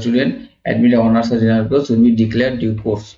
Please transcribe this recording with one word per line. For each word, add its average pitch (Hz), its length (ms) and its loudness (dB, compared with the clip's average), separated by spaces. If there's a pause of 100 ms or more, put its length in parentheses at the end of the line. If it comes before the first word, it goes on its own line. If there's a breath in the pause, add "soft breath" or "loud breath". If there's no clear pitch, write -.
student 120 300 0 (400 loud breath)
admit 120 240 2
honors 117 380 2
or 117 80 0
general 110 280 2
course 139 220 0
will 113 160 2
be 120 60 4 (100)
declared 120 400 -2
due 110 200 -2
course। 107 240 -4 (120)